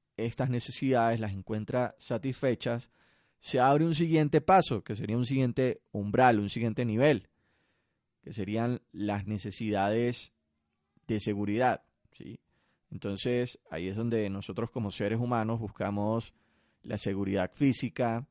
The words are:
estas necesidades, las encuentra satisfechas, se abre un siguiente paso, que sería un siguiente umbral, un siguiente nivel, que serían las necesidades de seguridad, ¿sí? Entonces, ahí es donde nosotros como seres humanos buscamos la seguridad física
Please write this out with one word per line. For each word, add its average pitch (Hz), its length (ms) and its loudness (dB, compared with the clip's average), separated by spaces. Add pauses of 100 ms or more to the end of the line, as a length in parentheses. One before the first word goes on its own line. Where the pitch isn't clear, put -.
(180)
estas 120 340 -2
necesidades, 117 680 0
las 104 140 -4
encuentra 107 640 -4
satisfechas, 123 960 -2 (480)
se - 200 0
abre 143 260 6
un 170 100 0
siguiente 156 440 4
paso, 143 440 4
que 110 120 -6
sería 107 220 -2
un 123 80 2
siguiente 127 560 0 (120)
umbral, 107 460 4
un 101 100 -2
siguiente 117 360 -2
nivel, 123 420 2 (920)
que - 100 -18
serían 107 500 -2 (100)
las 101 340 -4
necesidades 107 1040 -2 (760)
de 110 120 -2
seguridad, 104 680 0 (260)
¿sí? - 280 -18 (520)
Entonces, 120 680 -4 (140)
ahí 85 160 -6
es 98 80 -4
donde 113 340 -2
nosotros 101 400 -6
como 107 220 -4
seres 110 280 -2
humanos 113 400 -2
buscamos 104 760 -4 (480)
la 104 160 -8
seguridad 98 520 -2
física 123 800 0